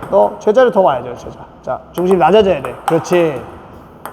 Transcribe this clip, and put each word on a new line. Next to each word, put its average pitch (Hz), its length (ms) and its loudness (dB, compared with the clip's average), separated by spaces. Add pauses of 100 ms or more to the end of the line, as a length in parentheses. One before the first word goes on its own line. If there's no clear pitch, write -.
(100)
또, 208 280 2
제자리로 233 320 2
더 202 100 0
와야죠, 123 360 0
제자. - 240 -16 (220)
자, 127 180 -8 (120)
중심이 180 260 0
낮아져야 175 440 4
돼. 127 120 -8 (120)
그렇지. 160 560 0 (720)